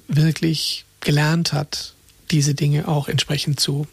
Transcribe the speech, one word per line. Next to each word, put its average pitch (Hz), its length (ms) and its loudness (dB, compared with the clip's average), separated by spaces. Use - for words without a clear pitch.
wirklich 156 800 0
gelernt 151 520 2
hat, - 400 -6
diese 147 220 4
Dinge 147 340 0
auch 147 220 0
entsprechend 143 500 -2
zu 147 340 -2